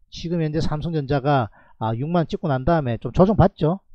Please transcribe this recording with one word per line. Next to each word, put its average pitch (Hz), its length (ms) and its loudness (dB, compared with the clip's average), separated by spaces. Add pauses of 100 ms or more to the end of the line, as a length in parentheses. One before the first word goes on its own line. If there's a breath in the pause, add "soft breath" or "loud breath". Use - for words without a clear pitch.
(100)
지금 170 320 -4
현재 156 180 -2
삼성전자가, 143 920 0 (280 soft breath)
아, 113 180 -2
육만 160 320 -2
찍고 202 180 -6
난 131 180 -2
다음에 139 340 0
좀 123 120 -8
조정받죠. 185 720 2 (140)